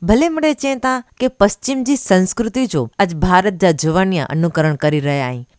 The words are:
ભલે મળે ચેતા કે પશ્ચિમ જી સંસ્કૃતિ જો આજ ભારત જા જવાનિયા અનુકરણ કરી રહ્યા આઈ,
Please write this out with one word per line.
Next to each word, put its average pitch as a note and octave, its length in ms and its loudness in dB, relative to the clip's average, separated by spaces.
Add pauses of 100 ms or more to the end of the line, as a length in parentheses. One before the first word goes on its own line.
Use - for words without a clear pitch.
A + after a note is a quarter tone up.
ભલે B3 260 2
મળે D#4 240 0
ચેતા C4 500 -4 (160)
કે B3+ 80 0
પશ્ચિમ B3+ 560 -2
જી C4+ 120 0
સંસ્કૃતિ A3 720 0
જો C#3 240 -2 (100)
આજ F3 160 0
ભારત F#3 380 2
જા F3 180 2
જવાનિયા D#3+ 540 0
અનુકરણ D#3+ 500 0
કરી D3+ 240 0
રહ્યા C#3+ 280 -2
આઈ, B2 200 -10 (120)